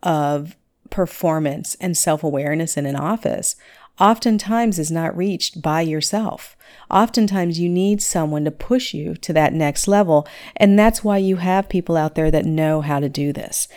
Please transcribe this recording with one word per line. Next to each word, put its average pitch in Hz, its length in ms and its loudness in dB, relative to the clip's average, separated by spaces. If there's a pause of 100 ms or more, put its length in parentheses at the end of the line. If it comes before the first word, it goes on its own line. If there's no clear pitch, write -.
of 147 540 -2 (340)
performance 160 840 -2
and 180 200 -4
self-awareness 151 800 -2
in 143 80 -2
an 139 100 -4
office 165 640 -4 (420)
oftentimes 220 800 2
is 156 120 -4
not 165 240 -2
reached 175 460 -4
by 156 200 0
yourself. 165 760 -4 (340)
Oftentimes 196 680 2
you 175 100 0
need 196 320 2
someone 151 420 -2
to 151 80 0
push 254 420 -2
you 160 220 -6
to - 160 -10
that 156 220 2
next 147 340 0
level. 190 400 4 (300)
And 202 200 6
that's 220 240 4
why 208 160 0
you 190 200 2
have 185 320 0
people 175 260 -2
out 156 200 0
there 160 140 2
that 156 160 2
know 156 360 2
how 147 180 -2
to 143 100 0
do 143 220 -2
this. - 460 -8